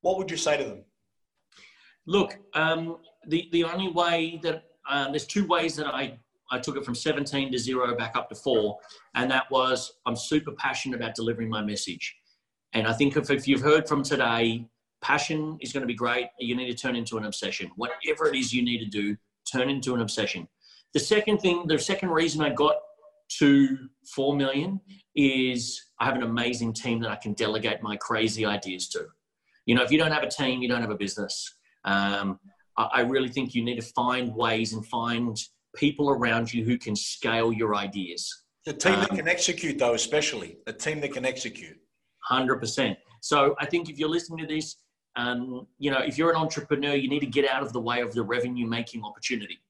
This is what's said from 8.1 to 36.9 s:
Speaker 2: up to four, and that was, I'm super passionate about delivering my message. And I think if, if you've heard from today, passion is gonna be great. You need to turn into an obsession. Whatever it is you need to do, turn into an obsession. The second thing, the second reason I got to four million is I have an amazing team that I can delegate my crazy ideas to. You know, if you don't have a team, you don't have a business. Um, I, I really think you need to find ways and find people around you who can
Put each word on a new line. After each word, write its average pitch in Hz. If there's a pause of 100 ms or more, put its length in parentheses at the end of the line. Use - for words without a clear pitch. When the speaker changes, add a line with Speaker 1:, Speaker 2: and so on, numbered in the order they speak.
Speaker 2:
up 117
to 104
four, 107 (380)
and 123
that 131
was, 127 (140)
I'm 120
super 151
passionate 135
about 113
delivering 113
my 110
message. 104 (580)
And 110
I 113
think 139
if, 143
if 135
you've 135
heard 151
from 143
today, 117 (360)
passion 156
is 131
gonna 135
be 120
great. 120 (120)
You 120
need 127
to -
turn 123
into 113
an 107
obsession. 95
Whatever 151
it 143
is 120
you 123
need 120
to 113
do, 104 (340)
turn 127
into 131
an 120
obsession. 104 (460)
The 151
second 208
thing, 175
the 156
second 190
reason 156
I 147
got 147 (640)
to 139 (380)
four 139
million 143 (360)
is 127 (160)
I 113
have 131
an 123
amazing 117
team 117
that 110
I 101
can 104
delegate 107
my 104
crazy 110
ideas 98
to. 76 (600)
You 120
know, 123
if 123
you 151
don't 156
have 147
a -
team, 127
you 123
don't 120
have 107
a 104
business. 101 (280)
Um, 98 (380)
I, 113 (100)
I 131
really 131
think 123
you 120
need 120
to 110
find 123
ways 110
and 110
find 117 (380)
people 143
around 117
you 117
who 117
can 107